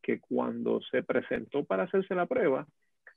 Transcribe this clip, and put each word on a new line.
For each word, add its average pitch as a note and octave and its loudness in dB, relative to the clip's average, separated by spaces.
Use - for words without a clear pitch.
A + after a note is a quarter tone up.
que - 0
cuando A#2 0
se B2+ 2
presentó B2+ -2
para F#3+ 0
hacerse F#3+ 0
la F3+ 2
prueba, D3 2